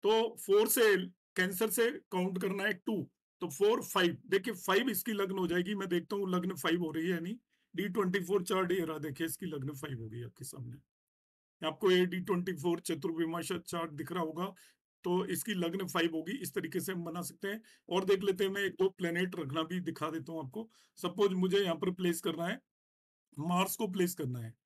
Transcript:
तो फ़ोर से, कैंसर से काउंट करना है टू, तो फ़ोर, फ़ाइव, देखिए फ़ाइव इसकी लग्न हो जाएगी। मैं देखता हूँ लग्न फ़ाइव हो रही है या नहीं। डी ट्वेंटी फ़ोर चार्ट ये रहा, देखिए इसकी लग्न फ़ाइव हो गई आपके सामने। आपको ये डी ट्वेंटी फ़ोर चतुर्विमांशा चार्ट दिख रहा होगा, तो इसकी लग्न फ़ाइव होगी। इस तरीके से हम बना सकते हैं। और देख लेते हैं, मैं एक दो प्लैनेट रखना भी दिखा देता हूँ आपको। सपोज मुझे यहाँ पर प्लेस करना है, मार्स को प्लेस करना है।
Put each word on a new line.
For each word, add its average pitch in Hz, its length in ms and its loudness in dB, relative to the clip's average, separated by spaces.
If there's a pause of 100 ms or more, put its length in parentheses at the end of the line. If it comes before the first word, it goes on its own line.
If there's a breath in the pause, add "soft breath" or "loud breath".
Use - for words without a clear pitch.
तो 220 340 4 (100)
फ़ोर 208 220 6
से, 220 280 6 (400)
कैंसर 190 340 0
से 233 200 4
काउंट 185 520 -2
करना 196 200 -2
है 214 100 0
टू, 190 380 -4 (300)
तो 175 80 -4
फ़ोर, 202 340 4
फ़ाइव, 175 340 0 (100)
देखिए 196 280 0
फ़ाइव 196 340 2
इसकी 214 240 -2
लग्न 196 260 -2
हो 185 80 0
जाएगी। 180 280 0
मैं 196 140 -4
देखता 175 280 0
हूँ 196 140 -2
लग्न 180 240 0
फ़ाइव 170 280 0
हो 160 80 -2
रही 160 140 -2
है 180 60 2
या 175 100 2
नहीं। 185 160 -6 (380)
डी 180 140 -2
ट्वेंटी 190 320 0
फ़ोर 180 220 2
चार्ट 185 300 2
ये 185 120 2
रहा, 160 140 -4
देखिए 151 280 -4
इसकी 160 200 -6
लग्न 147 260 -4
फ़ाइव 135 280 -8
हो 113 80 -8
गई 117 140 -10
आपके 120 220 -14
सामने। 123 340 -12 (880)
आपको 160 240 2
ये 180 160 6
डी 180 140 -2
ट्वेंटी 180 320 0
फ़ोर 170 280 0
चतुर्विमांशा 165 760 -2
चार्ट 170 320 -4
दिख 147 220 -8
रहा 180 100 0
होगा, 160 240 -2 (580 soft breath)
तो 180 220 2
इसकी 185 280 -4
लग्न 180 320 -2
फ़ाइव 170 280 0
होगी। 160 180 -4
इस - 220 -6
तरीके - 260 -4
से 190 120 -4
हम 175 120 -4
बना 165 180 -6
सकते 147 260 -8
हैं। 220 140 -6 (260 soft breath)
और 185 160 2
देख 190 180 0
लेते 196 220 0
हैं, 190 60 0
मैं 202 120 -2
एक 190 100 0
दो 190 160 2
प्लैनेट 180 480 -2
रखना 160 260 -4
भी 175 180 -4
दिखा 160 300 -4
देता 156 220 -6
हूँ 160 120 -6
आपको। 214 240 -8 (280 soft breath)
सपोज 190 360 2
मुझे 185 260 4
यहाँ 180 180 2
पर 180 140 0
प्लेस 180 300 0
करना 160 260 -2
है, 220 140 -4 (800)
मार्स 175 380 2
को 220 120 -2
प्लेस 180 260 2
करना 127 260 -4
है। 113 140 -10 (120)